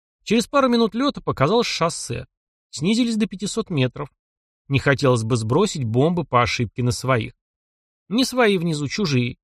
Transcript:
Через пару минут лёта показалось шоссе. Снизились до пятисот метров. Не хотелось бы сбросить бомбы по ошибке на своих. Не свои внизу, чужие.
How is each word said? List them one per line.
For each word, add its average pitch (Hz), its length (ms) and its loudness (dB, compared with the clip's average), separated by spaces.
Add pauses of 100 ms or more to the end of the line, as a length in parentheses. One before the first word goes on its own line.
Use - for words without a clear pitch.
(240)
Через 220 220 0
пару 277 220 2
минут 233 260 2
лёта 262 280 -2
показалось 151 460 0
шоссе. 131 600 -4 (420)
Снизились 226 460 0
до 214 120 0
пятисот 208 420 -6
метров. 139 420 -2 (560)
Не 139 120 2
хотелось 127 440 2
бы 117 120 -2
сбросить 131 480 0
бомбы 143 420 0
по 123 160 2
ошибке 120 420 -2
на 123 80 2
своих. 117 420 -2 (760)
Не 233 160 0
свои 233 340 2
внизу, 156 300 -2
чужие. 127 560 -2